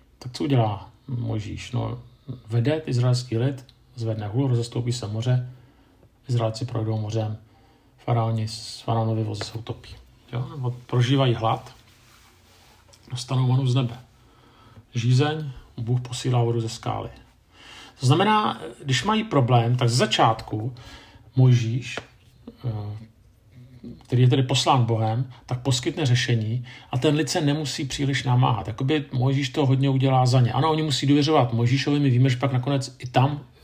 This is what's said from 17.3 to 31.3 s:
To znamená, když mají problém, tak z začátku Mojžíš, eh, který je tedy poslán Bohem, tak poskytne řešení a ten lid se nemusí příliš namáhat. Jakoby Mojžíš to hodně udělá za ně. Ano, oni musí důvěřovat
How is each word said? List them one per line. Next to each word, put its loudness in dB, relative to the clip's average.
To -2
znamená, 4
když -2
mají 0
problém, 4
tak 2
z 0
začátku 0
Mojžíš, 4
eh, -4
který 0
je 8
tedy 4
poslán 2
Bohem, 0
tak -6
poskytne -2
řešení 0
a -4
ten 4
lid 0
se -2
nemusí -2
příliš -2
namáhat. 2
Jakoby 0
Mojžíš 0
to 0
hodně 2
udělá 4
za 4
ně. 2
Ano, 2
oni 0
musí -2
důvěřovat 4